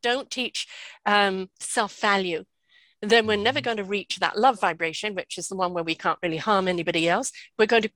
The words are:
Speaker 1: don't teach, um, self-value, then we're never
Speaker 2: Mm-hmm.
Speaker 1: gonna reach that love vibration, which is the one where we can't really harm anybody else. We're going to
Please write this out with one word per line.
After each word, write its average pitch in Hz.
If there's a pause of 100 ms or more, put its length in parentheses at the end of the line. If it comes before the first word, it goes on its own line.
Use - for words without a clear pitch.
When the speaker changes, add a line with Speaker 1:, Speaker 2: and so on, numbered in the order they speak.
Speaker 1:
don't 247
teach, - (400)
um, 196 (120)
self-value, 196 (580)
then 220
we're 214
never 240
Speaker 2:
Mm-hmm. 254 (180)
Speaker 1:
gonna -
reach 190
that 185
love 240
vibration, 170
which -
is 175
the 190
one 180
where 170
we 165
can't 165
really 160
harm 190
anybody 170
else. 214 (280)
We're 220
going 220
to 220